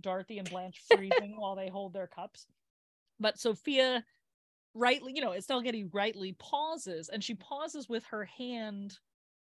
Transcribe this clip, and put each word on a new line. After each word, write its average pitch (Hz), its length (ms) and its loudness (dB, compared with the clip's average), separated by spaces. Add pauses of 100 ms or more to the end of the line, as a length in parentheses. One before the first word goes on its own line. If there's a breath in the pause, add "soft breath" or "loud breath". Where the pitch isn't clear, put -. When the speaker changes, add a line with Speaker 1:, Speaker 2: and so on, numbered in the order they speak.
Speaker 1:
Dorothy 190 380 -4
and 185 100 -6
Blanche 180 300 -8
Speaker 2:
<laughs> - 20 -20
Speaker 1:
freezing 285 580 6
while 196 160 0
they 190 140 -4
hold 190 240 -6
their 190 140 -6
cups. - 400 -12 (720)
But 214 200 2
Sophia 254 640 4 (680)
rightly, 247 420 4
you 302 60 2
know, 220 120 0
Estelle 247 280 0
Getty 233 240 -2
rightly 196 480 0
pauses, 269 760 -4
and 202 140 -4
she 233 120 -4
pauses 294 540 -8
with 233 160 -2
her 214 200 -6
hand 214 720 -8 (500)